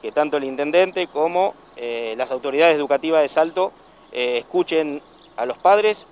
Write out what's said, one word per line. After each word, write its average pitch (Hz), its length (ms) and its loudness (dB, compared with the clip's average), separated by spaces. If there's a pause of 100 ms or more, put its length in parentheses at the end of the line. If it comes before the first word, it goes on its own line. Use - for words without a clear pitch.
que - 80 -8
tanto 151 260 0
el 139 80 -2
intendente 160 640 0
como, 175 480 -2 (220)
eh, 117 420 -6
las 127 140 -4
autoridades 143 440 2
educativas 147 460 0
de 143 60 0
Salto, 165 440 0 (380)
eh, 123 280 -2
escuchen 156 640 -2 (360)
a 117 100 -4
los 123 120 -6
padres 208 540 2